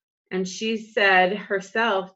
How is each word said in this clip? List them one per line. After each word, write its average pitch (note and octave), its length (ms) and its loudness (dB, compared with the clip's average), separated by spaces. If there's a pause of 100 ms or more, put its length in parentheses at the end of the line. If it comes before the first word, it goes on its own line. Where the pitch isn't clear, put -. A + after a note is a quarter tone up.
(320)
and F#3 160 -4
she A3 300 -6
said G3 580 2
herself G3 800 -4